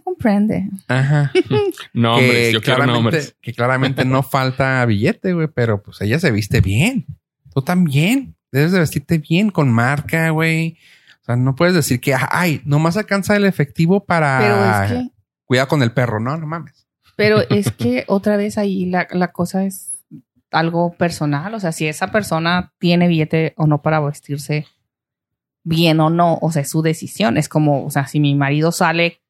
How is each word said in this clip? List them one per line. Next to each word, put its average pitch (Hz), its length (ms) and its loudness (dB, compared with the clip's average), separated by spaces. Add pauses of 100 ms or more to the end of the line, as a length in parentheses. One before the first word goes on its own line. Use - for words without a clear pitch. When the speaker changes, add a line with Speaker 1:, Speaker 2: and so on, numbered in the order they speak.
Speaker 1:
comprende. 208 640 0 (200)
Speaker 2:
Ajá. 139 440 2 (300)
Speaker 3:
<laughs> - 320 -6
Nombres, 117 360 4
Speaker 2:
Que 117 220 2
Speaker 3:
yo 110 80 0
quiero 131 160 0
Speaker 2:
claramente, 123 160 2 (100)
Speaker 3:
nombres. 139 380 -2
Speaker 2:
que 117 140 -10
claramente 131 500 0
no 131 180 2
falta 131 640 0
billete, 120 480 0
güey, 160 160 -2
pero, 110 340 -2
pues, - 200 -20
ella 110 180 0
se 160 100 2
viste 107 300 0
bien. 143 460 0 (460)
Tú 135 100 -2
también. 180 720 0 (160)
Debes 147 180 2
de 190 80 2
vestirte 160 400 -2
bien, 180 320 0
con 143 220 2
marca, 143 580 0
güey. 160 460 -2 (460)
O - 20 -20
sea, 120 120 -2
no 127 200 0
puedes 180 180 2
decir 143 260 0
que, 139 140 0
ay, 165 500 -2
nomás 156 320 0
alcanza 208 380 -2
el 202 120 2
efectivo 180 580 0
para 151 340 2
Speaker 1:
Pero 110 640 2
es 247 60 -6
que - 40 -14 (340)
Speaker 2:
cuidado 131 240 2
con 151 140 2
el 113 100 2
perro. 113 280 -2
No, 127 160 -4
no 160 100 -10
mames. 156 400 -12 (300)
Speaker 1:
Pero 214 240 4 (100)
es 208 220 0
Speaker 2:
<laughs> - 40 -18
Speaker 1:
que 247 300 -2
otra 202 300 0
vez 208 220 -4
ahí 190 280 -2
la, 180 240 -2
la 180 220 -2
cosa 190 320 -2
es - 320 -8 (560)
algo 170 440 0
personal. 160 580 -2
O 226 40 -10
sea, 180 140 -4
si 160 160 -4
esa 190 240 -6
persona 175 680 -2
tiene 175 300 4
billete 160 480 0
o 156 100 0
no 147 160 2
para 156 160 0
vestirse 147 680 -6 (1000)
bien 165 340 2
o 156 120 4
no, 170 300 2
o 160 120 -2
sea, 147 100 -2
es - 80 -8
su 160 100 0
decisión. 160 560 -2
Es 151 120 0
como, 147 360 0
o 139 60 -8
sea, 139 160 -2
si 151 140 -2
mi 143 160 2
marido 147 340 0
sale 170 600 0